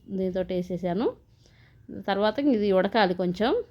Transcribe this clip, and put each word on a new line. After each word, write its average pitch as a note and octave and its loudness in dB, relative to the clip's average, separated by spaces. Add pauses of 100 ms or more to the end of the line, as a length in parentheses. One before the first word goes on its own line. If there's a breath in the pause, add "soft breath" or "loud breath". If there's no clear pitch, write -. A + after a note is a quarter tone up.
దీంతో F#3 -2
వేసేసాను. F3+ -2 (960 soft breath)
తర్వాత G#3 0
ఇది G#3+ 2
ఉడకాలి F#3+ 2
కొంచెం G#3 0